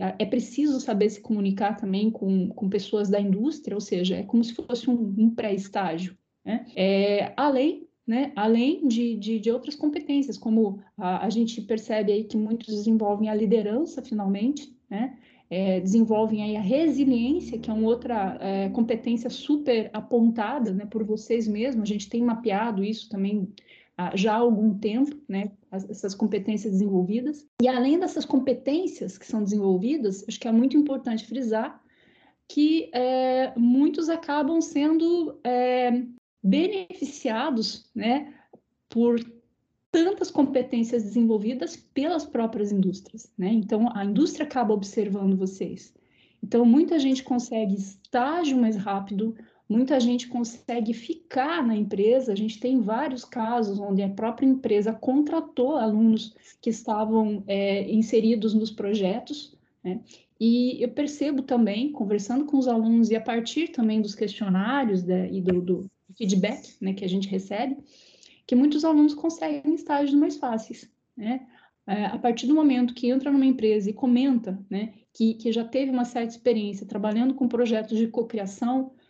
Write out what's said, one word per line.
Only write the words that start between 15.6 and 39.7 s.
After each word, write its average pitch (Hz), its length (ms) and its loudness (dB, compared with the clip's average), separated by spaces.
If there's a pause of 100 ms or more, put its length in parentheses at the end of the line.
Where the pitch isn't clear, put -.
desenvolvem 214 600 2
aí 214 120 -4
a 214 60 -4
resiliência, 262 960 2
que - 120 -8
é - 20 -2
uma 220 160 0
outra, 233 500 -2
é, 196 300 -2
competência 233 640 -2
super 262 640 0
apontada, 226 800 0
né, 208 100 -4
por 214 180 -6
vocês 220 460 -2
mesmos. 220 360 -2
A 196 60 -2
gente 208 200 -6
tem 233 120 -2
mapeado 220 600 -2
isso 220 240 -6
também, 196 400 -2 (480)
ah, 180 180 -6
já 202 200 2
há - 20 2
algum 220 380 4
tempo, 226 420 -2 (100)
né, 196 240 -4 (200)
as, 190 180 -8
essas 196 260 -8
competências 208 600 -2
desenvolvidas. 202 720 0 (160)
E 240 40 6
além 262 320 2
dessas 339 280 -4
competências 269 880 -2
que - 80 -20
são 220 180 -2
desenvolvidas, 202 840 0
acho 220 100 -10
que - 80 -10
é 226 60 -2
muito 262 240 4
importante 262 480 0
frisar 226 580 -4 (640)
que, 311 460 2
é, 254 640 2
muitos 269 540 4
acabam 311 500 0
sendo, 320 840 0
é, 247 600 2 (420)
beneficiados, 285 1500 -2
né, 240 400 -2 (560)
por 233 280 2 (720)